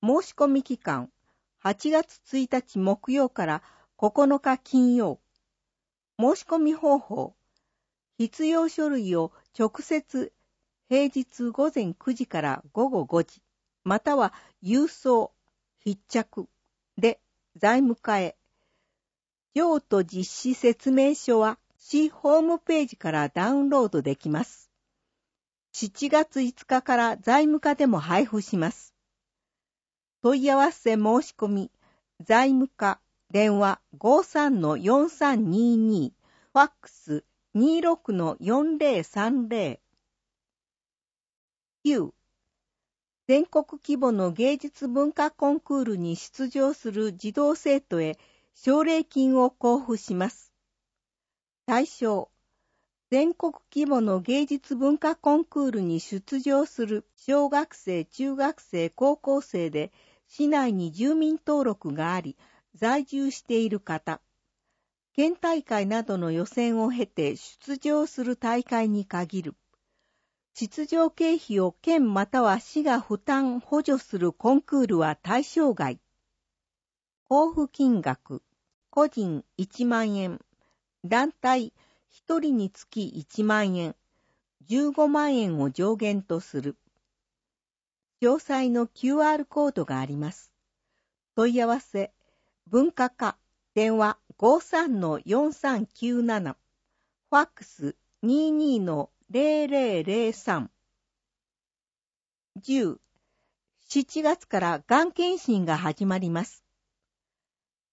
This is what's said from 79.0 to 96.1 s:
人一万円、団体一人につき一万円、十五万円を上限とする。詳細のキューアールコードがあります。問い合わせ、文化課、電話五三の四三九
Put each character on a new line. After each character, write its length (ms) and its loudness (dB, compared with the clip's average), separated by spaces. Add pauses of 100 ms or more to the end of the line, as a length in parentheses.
人 360 -4 (140)
一 280 -6
万 300 -2
円、 260 -6 (640)
団 260 0
体 400 -2 (380)
一 300 -4
人 180 0
に 140 -2
つ 180 -20
き 180 -6
一 360 -6
万 340 0
円、 180 -6 (720)
十 240 0
五 180 2
万 280 0
円 260 0
を 80 0
上 260 -2
限 280 -4
と 160 -4
す 200 -8
る。 160 -8 (1500)
詳 160 4
細 300 -2
の 180 0
キ 220 -4
ュ 80 0
ー 120 4
ア 60 2
ー 20 -2
ル 80 -6
コ 220 0
ー 40 -2
ド 140 -4
が 140 -6
あ 60 -4
り 120 -8
ま 140 -6
す。 200 -20 (840)
問 180 2
い 80 0
合 60 0
わ 120 0
せ、 320 -8 (560)
文 240 2
化 200 -2
課、 260 -6 (380)
電 220 2
話 200 0 (200)
五 220 6
三 400 -2
の 260 -2
四 280 0
三 320 -4
九 380 -4